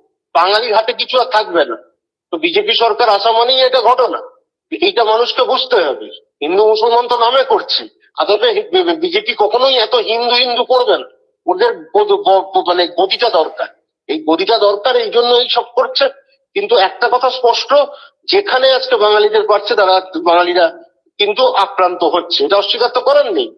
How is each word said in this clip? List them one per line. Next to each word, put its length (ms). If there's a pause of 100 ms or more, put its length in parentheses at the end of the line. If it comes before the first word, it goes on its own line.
(340)
বাঙালির 400
হাতে 180
কিছু 280
আর 40
থাকবে 400
না। 120 (540)
তো 80
বিজেপি 360
সরকার 340
আসা 240
মানেই 280
এটা 200
ঘটনা, 380 (520)
এইটা 340
মানুষকে 380
বুঝতে 340
হবে। 300 (360)
হিন্দু 240
মুসলমান 420
তো 100
নামে 240
করছে, 460 (300)
আদপে 320
হি-, 460
বিজেপি 420
কখনোই 360
এত 200
হিন্দু 400
হিন্দু 300
করবে 340
না। 80 (400)
ওদের 500
গদ-, 200
গ-, 240
গ-, 260
মানে 220
গদিটা 420
দরকার, 360 (400)
এই 220
গদিটা 300
দরকার, 380
এই 140
জন্য 240
এই 140
সব 160 (100)
করছে। 340 (460)
কিন্তু 220
একটা 360
কথা 180
স্পষ্ট, 440 (560)
যেখানে 420
আজকে 240
বাঙালিদের 520
পারছে, 260
তারা, 260 (240)
বাঙালিরা 480 (460)
কিন্তু 280
আক্রান্ত 580
হচ্ছে, 400
এটা 120
অস্বীকার 340
তো 100
করার 320
নেই। 260